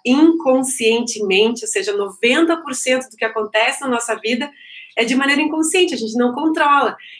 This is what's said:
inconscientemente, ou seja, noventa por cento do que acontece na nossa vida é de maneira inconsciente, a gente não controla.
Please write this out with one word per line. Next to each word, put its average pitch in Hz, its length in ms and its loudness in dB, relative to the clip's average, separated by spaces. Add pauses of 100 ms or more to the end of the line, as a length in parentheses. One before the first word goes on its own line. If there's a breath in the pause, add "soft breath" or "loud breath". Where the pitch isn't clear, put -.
inconscientemente, 240 1600 2
ou 214 40 -8
seja, 202 260 -4
noventa 254 640 0
por 269 160 -12
cento 254 340 -2
do - 80 -20
que - 80 -6
acontece 220 560 -2
na 277 80 -6
nossa 233 280 -2
vida 240 340 -4 (440 loud breath)
é 233 100 0
de 254 100 -2
maneira 277 260 2
inconsciente, 311 540 0
a - 20 -4
gente 220 220 -4
não 247 160 2
controla. 294 640 2 (220 loud breath)